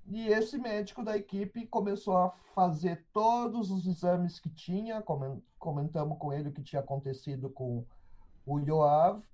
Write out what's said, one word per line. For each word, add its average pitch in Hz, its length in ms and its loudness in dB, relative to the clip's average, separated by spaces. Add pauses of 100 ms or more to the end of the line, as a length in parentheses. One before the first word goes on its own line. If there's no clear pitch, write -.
E 220 220 -6
esse 220 320 2
médico 214 460 -4
da 214 120 0
equipe 202 520 -4
começou 202 480 0
a 180 140 4 (260)
fazer 170 560 2
todos 226 580 2
os 185 160 -2
exames 175 540 0
que 160 100 -6
tinha, 214 500 -6
comen-, 139 400 -4 (200)
comentamos 151 580 -4
com 147 140 -4
ele 143 160 -4
o 139 40 -8
que 143 80 -10
tinha 139 200 -4
acontecido 135 680 -6
com 120 380 -6 (580)
o 139 140 -2
Yoav 156 640 6 (120)